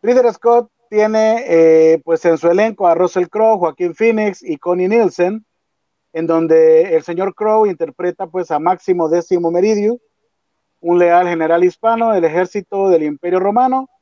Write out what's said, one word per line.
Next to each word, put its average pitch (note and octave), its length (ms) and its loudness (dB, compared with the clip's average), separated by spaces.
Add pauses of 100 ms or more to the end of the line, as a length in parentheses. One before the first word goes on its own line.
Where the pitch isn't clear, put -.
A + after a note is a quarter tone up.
Ridley A#3+ 320 2
Scott A#3 360 0 (200)
tiene, A3 580 0
eh, D#3+ 560 4
pues, E3 220 -4
en E3 120 2
su E3 120 0
elenco G3 380 0
a E3+ 60 2
Russell F3 340 -2
Crowe, A3 300 0
Joaquín E3+ 380 -4
Phoenix G#3+ 480 -2
y D#3 140 -8
Connie F3+ 320 -4
Nielsen, G#3+ 560 -2 (680)
en E3 160 -6
donde D#3+ 680 2
el D3 80 0
señor F#3 300 -6
Crowe G#3+ 320 0
interpreta, F3+ 640 -6
pues, E3+ 240 -8
a D3+ 80 -4
Máximo F3 500 -2
Décimo E3+ 400 -2
Meridio, G#3 500 0 (840)
un F3 180 0
leal F3 280 2
general E3 360 -2
hispano A3+ 480 -2
del F3+ 140 0
ejército F#3 640 -4
del E3 140 2
Imperio E3+ 360 -6
Romano B3+ 500 -2 (120)